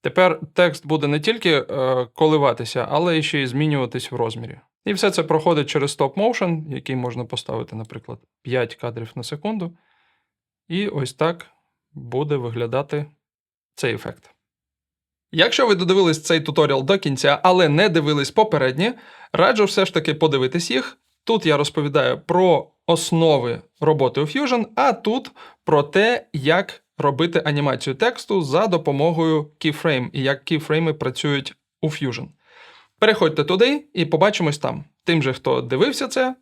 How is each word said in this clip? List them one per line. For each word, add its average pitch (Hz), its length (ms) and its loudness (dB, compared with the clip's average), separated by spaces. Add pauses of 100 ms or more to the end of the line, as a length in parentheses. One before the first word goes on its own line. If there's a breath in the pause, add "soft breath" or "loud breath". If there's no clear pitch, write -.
Тепер 175 400 2 (140)
текст 170 320 0
буде 147 200 0
не 147 140 0
тільки, 214 320 0
е, 131 540 0
коливатися, 131 840 0
але 165 280 0
і 156 40 -2
ще 147 200 -2
й 131 40 -2
змінюватись 131 680 -2
в - 20 -10
розмірі. 117 460 -6 (240)
І 208 80 -2
все 196 180 2
це 175 120 -2
проходить 156 480 2
через 143 280 -2
Stop 139 160 0
Motion, 170 600 -2
який 131 220 -6
можна 123 280 -6
поставити, 110 520 -8
наприклад, 113 420 -14 (240)
п'ять 123 320 -2
кадрів 117 400 -10
на 123 80 -10
секунду. 170 540 -8 (920 soft breath)
І 190 200 -2
ось 139 240 -6
так 170 340 -2 (460)
буде 139 440 -4
виглядати 123 680 -4 (680)
цей 117 200 -2
ефект. - 360 -12 (1000)
Якщо 233 340 2
ви 214 80 4
додивились 180 480 2
цей 165 180 0
туторіал 143 440 0
до 190 140 2
кінця, 143 440 0
але 180 260 6
не 165 200 4
дивились 147 420 0
попередні, 165 640 0 (400 loud breath)
раджу 214 320 4
все 190 220 0
ж - 80 -10
таки 156 200 -2
подивитись 147 560 0
їх. 247 280 -4 (260)
Тут 220 220 0
я 151 100 4
розповідаю 143 640 0
про 175 500 2 (160)
основи 160 760 2 (180)
роботи 139 400 2
у 147 40 2
Fusion, 240 500 -2
а 262 180 4
тут - 380 -4 (340 loud breath)
про 151 180 4
те, 208 500 0
як 160 520 -2 (140)
робити 151 460 0
анімацію 143 500 -2
тексту 214 480 -2
за 156 240 2
допомогою 160 840 0 (100)
keyframe 147 520 -2
і 139 100 -4
як 135 220 0
кіфрейми 156 500 0
працюють 139 640 -4 (240)
у 160 80 -2
Fusion. 127 400 -6 (720 soft breath)
Переходьте 170 460 2
туди 240 480 2
і 170 140 -2
побачимось 165 520 0
там. - 260 -6 (200)
Тим 160 180 2
же, 131 100 0
хто 131 280 -2
дивився 165 480 -2
це 262 320 -2